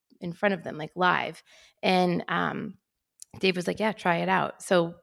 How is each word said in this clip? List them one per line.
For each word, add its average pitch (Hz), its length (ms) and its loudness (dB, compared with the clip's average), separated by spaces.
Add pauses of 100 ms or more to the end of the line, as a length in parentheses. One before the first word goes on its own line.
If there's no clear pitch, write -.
(200)
in 175 120 -8
front 202 220 0
of 165 100 -6
them, - 140 -8
like, 151 180 -10
live." 165 460 0 (420)
And, 180 440 2
um, 170 500 -4 (600)
Dave 185 160 2
was 175 120 -4
like, 185 120 -2
"Yeah, 214 120 0
try 170 260 0
it 175 120 -2
out." 180 320 0
So 175 400 2